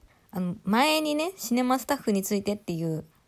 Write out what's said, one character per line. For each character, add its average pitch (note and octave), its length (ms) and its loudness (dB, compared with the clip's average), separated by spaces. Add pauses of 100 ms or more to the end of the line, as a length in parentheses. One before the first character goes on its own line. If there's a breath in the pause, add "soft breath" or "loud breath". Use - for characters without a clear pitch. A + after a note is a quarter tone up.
(320 soft breath)
あ F3+ 100 -4
の、 F3+ 240 -4
前 C#4 340 4
に D4+ 160 0
ね、 D#4+ 220 -2
シ - 160 -4
ネ B3 100 4
マ B3+ 160 2
ス B3+ 60 -12
タ C#4+ 100 0
ッ - 20 0
フ B3 140 -2
に G3 120 2
つ G#3 120 -2
い G3 80 -2
て G3+ 120 -2
っ - 20 -6
て - 160 -6
い E3 100 -2 (100)
う D#3 120 -6 (220)